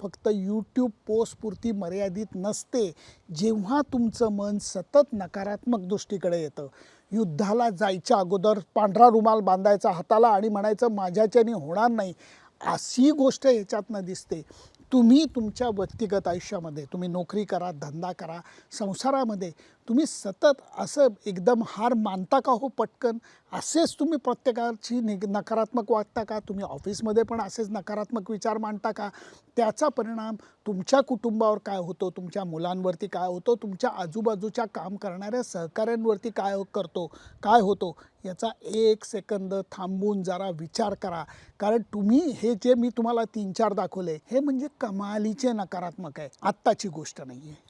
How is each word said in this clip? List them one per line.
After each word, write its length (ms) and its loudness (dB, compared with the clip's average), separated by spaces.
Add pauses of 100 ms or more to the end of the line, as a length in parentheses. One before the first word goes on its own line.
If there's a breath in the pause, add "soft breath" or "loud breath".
फक्त 260 -6
YouTube 640 0 (160)
पोस्टपुरती 640 -2
मर्यादित 640 -4
नसते. 560 -2 (440 soft breath)
जेव्हा 460 0 (120)
तुमचं 380 0
मन 260 -2
सतत 560 2
नकारात्मक 680 -4
दृष्टीकडे 600 -2
येतं, 260 -10 (440 soft breath)
युद्धाला 580 0
जायच्या 480 2
अगोदर 420 2 (160)
पांढरा 320 8
रुमाल 320 6
बांधायचा 520 4
हाताला 360 4
आणि 220 2
म्हणायचं, 420 0
"माझ्याच्याने 600 2
होणार 360 0
नाही," 260 -2 (480 loud breath)
अशी 500 2
गोष्ट 340 2
याच्यातनं 600 0
दिसते. 360 -8 (500 loud breath)
तुम्ही 340 8
तुमच्या 420 -4
व्यक्तिगत 600 -2
आयुष्यामध्ये, 580 -6
तुम्ही 240 -6
नोकरी 360 -4
करा, 260 -4
धंदा 400 -8
करा, 280 -14 (320 loud breath)
संसारामध्ये 800 -2 (360 soft breath)
तुम्ही 200 4
सतत 540 2 (180)
असं 280 4 (180)
एकदम 420 2
हार 260 0
मानता 460 0
का 120 2
हो 160 0
पटकन? 500 -2 (360 soft breath)
असेच 460 0
तुम्ही 180 0
प्रत्येकाची 840 -2
निग-, 300 -2
नकारात्मक 640 -2
वागता 320 0
का? 160 -6
तुम्ही 260 -8
ऑफिसमध्ये 580 -2
पण 180 -4
असेच 280 -8
नकारात्मक 640 -6
विचार 260 -2
मांडता 340 -4
का? 180 -8 (480 loud breath)
त्याचा 300 2
परिणाम 480 -4 (320 soft breath)
तुमच्या 340 4
कुटुंबावर 560 0
काय 200 -6
होतो, 320 -4
तुमच्या 340 -8
मुलांवरती 640 -4
काय 200 -4
होतो, 280 0
तुमच्या 420 -4
आजूबाजूच्या 680 -2
काम 300 -8
करणाऱ्या 480 -6
सहकाऱ्यांवरती 840 -2
काय 240 -2
हो-, 200 -4
करतो, 340 -6 (360 loud breath)
काय 180 8
होतो, 360 -2 (280 soft breath)
याचा 220 -6 (140)
एक 420 2
सेकंद 500 -6 (180)
थांबून 520 -4
जरा 260 -4
विचार 440 -4
करा. 300 -8 (360 loud breath)
कारण 220 2 (120)
तुम्ही 260 4 (160)
हे 200 0
जे 180 4
मी 160 2
तुम्हाला 340 -2
तीन 280 -6
चार 220 0
दाखवले, 440 -4 (140)
हे 80 0
म्हणजे 280 -2 (140)
कमालीचे 720 -2
नकारात्मक 680 -8
आहे. 100 -12 (120)
आत्ताची 480 0
गोष्ट 320 -12
नाही 180 -16
आहे, 180 -20 (120)